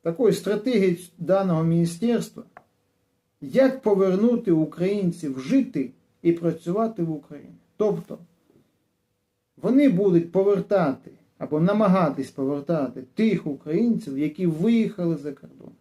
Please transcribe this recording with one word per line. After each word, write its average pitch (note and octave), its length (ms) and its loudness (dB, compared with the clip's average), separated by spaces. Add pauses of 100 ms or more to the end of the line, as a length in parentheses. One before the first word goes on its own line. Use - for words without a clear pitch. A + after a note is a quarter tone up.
Такої F3+ 320 2
стратегії G3 840 -2
даного F3 460 0
міністерства, E3+ 800 -2 (960)
як B3 400 2
повернути G3 680 2
українців E3 880 -2
жити C#3+ 520 0 (300)
і E3+ 100 2
працювати E3+ 720 -2
в E3 80 -4
Україні. C#3+ 440 -14 (220)
Тобто G3 400 -4 (1400)
вони C4 320 2
будуть F3 420 2
повертати F#3+ 800 0 (260)
або - 220 -4
намагатись F3+ 720 2
повертати C#3 720 -4 (100)
тих G#3+ 340 0
українців, D#3 720 -2
які D3+ 280 -2
виїхали F3 680 0
за C#3+ 140 -10
кордон. - 500 -20